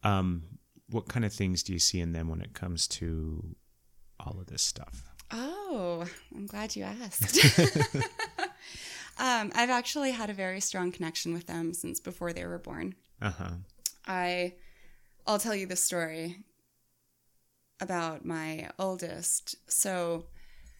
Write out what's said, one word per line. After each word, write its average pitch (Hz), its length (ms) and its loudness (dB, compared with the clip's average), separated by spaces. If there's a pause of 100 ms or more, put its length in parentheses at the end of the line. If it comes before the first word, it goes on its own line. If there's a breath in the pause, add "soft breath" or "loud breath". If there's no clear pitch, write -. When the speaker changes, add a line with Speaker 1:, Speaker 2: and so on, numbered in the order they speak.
Speaker 1:
Um, 92 400 4 (480)
what 113 180 -2
kind 120 160 0
of 101 80 0
things 92 300 2
do 95 100 -4
you 87 60 0
see 90 220 4
in 85 120 0
them 82 160 0
when 80 120 -2
it 92 140 -10
comes 90 340 -2
to 82 640 -4 (640)
all 113 220 -8
of 90 80 -10
this - 140 -2
stuff? - 420 -4 (260)
Speaker 2:
Oh, 240 720 -2 (300 loud breath)
I'm 202 120 -8
glad 208 280 -6
you 208 100 -4
asked. 214 540 0 (200)
<laughs> 151 380 6
Speaker 1:
<laughs> 139 80 2 (1120 loud breath)
Speaker 2:
Um, 240 360 2
I've 240 140 6
actually 254 440 2
had 226 180 -2
a - 20 -6
very 190 280 -2
strong 180 320 0
connection 170 420 -2
with 170 120 -6
them 170 280 -2
since - 260 -4
before 175 320 -6
they 175 140 -4
were 175 120 -4
born. - 360 -6 (260)
Speaker 1:
Uh-huh. 95 300 -2 (560)
Speaker 2:
I, 180 480 0 (720 soft breath)
I'll 208 120 4
tell 214 160 0
you 196 120 0
the 185 100 -2
story 165 600 0 (1400)
about 170 440 -2
my 160 540 -4
oldest. 180 800 -2 (140)
So 170 540 0 (560 loud breath)